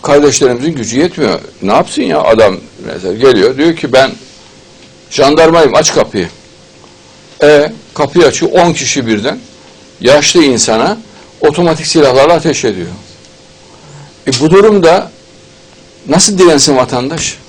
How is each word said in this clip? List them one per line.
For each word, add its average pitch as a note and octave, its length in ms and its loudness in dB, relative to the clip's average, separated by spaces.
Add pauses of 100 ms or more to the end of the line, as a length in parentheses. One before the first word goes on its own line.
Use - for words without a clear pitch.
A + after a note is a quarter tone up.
kardeşlerimizin C#3+ 680 0
gücü A#2+ 280 -6
yetmiyor. C#3 400 -2 (220)
Ne G2 120 -2
yapsın F3+ 280 -2
ya - 220 -2
adam G#2+ 340 2 (280)
mesela F2+ 280 -8
geliyor, A#2+ 440 2
diyor D#3+ 180 0
ki, C#3 180 -6
"Ben C3 180 2 (1000)
jandarmayım, D#3 640 2
aç E3 180 0
kapıyı." G#2 360 -4 (1120)
E, D3+ 300 2 (200)
kapıyı D3+ 320 0
açıyor, D3 260 -2
on E3+ 220 2
kişi B2+ 340 -6
birden A2+ 320 -4 (600)
yaşlı D3 420 2
insana B2+ 540 0 (440)
otomatik D#3+ 460 0
silahlarla C#3+ 460 2
ateş D3+ 320 -2
ediyor. F#2 220 -4 (1400)
E, C3+ 120 -2
bu D#3 120 0
durumda G3 600 4 (960)
nasıl F#3 300 -2
dirensin D#3 400 2
vatandaş? B2+ 600 -6 (120)